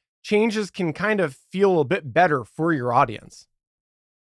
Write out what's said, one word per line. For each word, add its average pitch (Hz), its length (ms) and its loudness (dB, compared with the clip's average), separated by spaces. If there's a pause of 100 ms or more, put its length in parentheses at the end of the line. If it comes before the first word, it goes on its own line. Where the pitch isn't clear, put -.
(240)
changes 208 480 -2
can 175 200 -4
kind 208 280 -2
of 147 160 -2
feel 185 440 0
a 143 60 2
bit 151 260 -4
better 151 320 2
for 160 300 -4
your 123 180 -2
audience. 123 540 -2 (960)